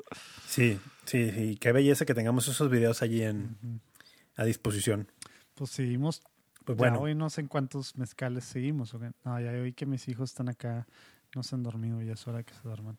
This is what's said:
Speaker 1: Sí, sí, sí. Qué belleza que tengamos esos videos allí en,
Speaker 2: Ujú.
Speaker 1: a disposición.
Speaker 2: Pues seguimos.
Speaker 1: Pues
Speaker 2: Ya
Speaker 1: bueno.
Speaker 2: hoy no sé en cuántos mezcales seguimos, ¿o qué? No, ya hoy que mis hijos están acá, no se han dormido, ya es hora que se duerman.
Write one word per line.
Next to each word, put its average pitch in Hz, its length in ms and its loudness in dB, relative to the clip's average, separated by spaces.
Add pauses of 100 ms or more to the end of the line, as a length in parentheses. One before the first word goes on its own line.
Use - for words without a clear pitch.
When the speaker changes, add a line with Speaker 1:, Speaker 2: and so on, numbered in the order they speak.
(480)
Speaker 1:
Sí, 117 320 4 (240)
sí, 120 280 2
sí. 107 280 0
Qué 120 140 6
belleza 139 320 6
que 131 80 4
tengamos 120 340 2
esos 139 240 2
videos 117 300 4
allí 113 220 2
en, 107 380 -4
Speaker 2:
Ujú. 117 180 -8 (580)
Speaker 1:
a 110 80 0
disposición. 104 680 0 (420)
Speaker 2:
Pues 139 180 -8
seguimos. 131 500 0 (420)
Speaker 1:
Pues 117 160 0
Speaker 2:
Ya 123 100 6
Speaker 1:
bueno. 117 120 4
Speaker 2:
hoy 151 120 0
no 156 160 0
sé 160 120 -6
en 143 60 -4
cuántos 135 480 -4
mezcales 127 480 -4
seguimos, 131 520 -4
¿o 113 40 -10
qué? 120 120 -10 (120)
No, 120 160 -4
ya 120 120 -4
hoy 123 220 -4
que 143 120 -8
mis 135 220 -4
hijos 127 240 -4
están 123 180 -4
acá, 117 380 -6 (480)
no 127 80 -4
se - 100 -10
han 127 80 -2
dormido, 113 400 -4
ya 113 120 -6
es - 140 -12
hora 117 140 -6
que - 140 -16
se - 80 -20
duerman. 110 360 -10